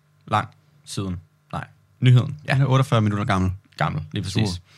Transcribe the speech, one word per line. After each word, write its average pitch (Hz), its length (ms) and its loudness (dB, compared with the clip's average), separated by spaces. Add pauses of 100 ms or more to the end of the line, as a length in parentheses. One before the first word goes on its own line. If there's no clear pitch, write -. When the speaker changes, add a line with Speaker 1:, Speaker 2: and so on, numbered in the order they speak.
(260)
Speaker 1:
lang 107 220 0 (360)
siden. 95 320 -6 (360)
Nej, - 140 -8 (340)
nyheden. 123 360 4 (120)
Ja. 131 60 2
Speaker 2:
Den 131 80 4
er 135 40 2
otteogfyrre 127 360 2
minutter 104 220 0
gammel. 92 260 0 (260)
Speaker 1:
Gammel, 82 260 -4 (100)
lige - 100 -6
præcis. 104 260 -2
Speaker 2:
Super. 90 120 -8 (180)